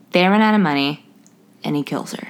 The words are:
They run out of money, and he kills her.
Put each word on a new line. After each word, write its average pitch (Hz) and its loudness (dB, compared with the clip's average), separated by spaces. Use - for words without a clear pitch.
They 180 4
run 208 4
out 214 4
of 208 4
money, 143 -2
and 147 -4
he 143 -2
kills - -8
her. - -14